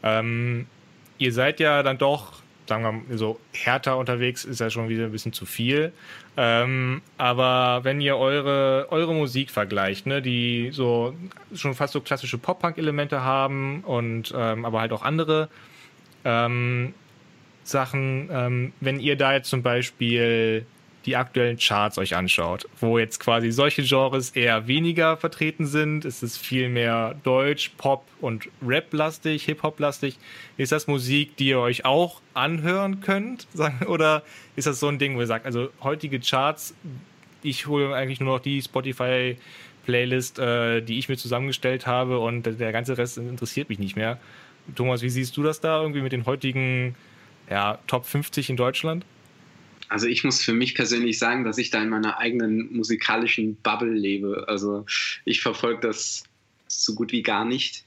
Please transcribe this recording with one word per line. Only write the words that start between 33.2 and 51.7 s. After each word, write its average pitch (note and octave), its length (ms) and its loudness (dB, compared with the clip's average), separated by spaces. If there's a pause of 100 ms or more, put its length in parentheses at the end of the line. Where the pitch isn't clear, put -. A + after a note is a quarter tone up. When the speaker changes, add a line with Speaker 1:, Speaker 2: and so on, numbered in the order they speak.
Speaker 1:
<laughs> - 60 -20
Sagen, D3+ 320 0
oder D#3 340 4 (340)
ist C#3+ 120 -2
das C3+ 120 -2
so C#3+ 100 2
ein C#3+ 100 -2
Ding, C#3 160 0
wo A#2+ 60 0
ihr A#2+ 40 2
sagt, A2+ 220 -2
also B2 220 -2 (120)
heutige C#3 380 -4
Charts, C#3 560 0 (640)
ich C#3 240 -4
hole C#3+ 300 0
eigentlich C3 240 -2
nur C3 160 2
noch B2+ 80 -4
die C#3 180 0
Spotify-Playlist, B2+ 1800 -2
äh, A#2+ 440 2
die A#2 180 -4
ich C3 100 -6
mir C3 80 -2
zusammengestellt B2+ 720 -2
habe B2+ 320 0
und A#2 260 -2
der A2+ 260 -2
ganze A#2+ 280 -2
Rest A#2+ 180 -2
interessiert A#2+ 520 -6
mich G2+ 100 -6
nicht G2 160 -4
mehr. A2+ 240 -2 (560)
Thomas, B2 260 0
wie B2 80 -2
siehst B2+ 260 -2
du C#3+ 60 -2
das D3+ 200 0
da D#3+ 200 2
irgendwie D3 200 -2
mit C3 100 -2
den A#2+ 160 -2
heutigen, C3 680 0 (560)
ja, G2+ 380 0
Top B2+ 180 -2
fünfzig C#3+ 460 -4
in B2+ 40 0
Deutschland? D3 480 0 (880)
Speaker 2:
Also G#2+ 180 0
ich A#2+ 160 0
muss C3 180 2
für A#2 120 2
mich A#2+ 200 2
persönlich A#2 460 0
sagen, A#2+ 240 2
dass A2+ 140 -2
ich A#2+ 120 -2
da A2 140 0